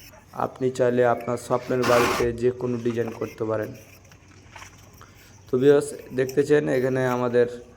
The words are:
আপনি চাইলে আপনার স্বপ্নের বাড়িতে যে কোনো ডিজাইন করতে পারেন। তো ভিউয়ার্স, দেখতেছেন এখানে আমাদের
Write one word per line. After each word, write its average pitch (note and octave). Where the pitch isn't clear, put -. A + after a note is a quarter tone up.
আপনি B2+
চাইলে B2
আপনার A#2+
স্বপ্নের B2+
বাড়িতে A#2+
যে B2
কোনো B2
ডিজাইন A2+
করতে A2+
পারেন। A2
তো -
ভিউয়ার্স, C#3+
দেখতেছেন C#3+
এখানে B2+
আমাদের A#2+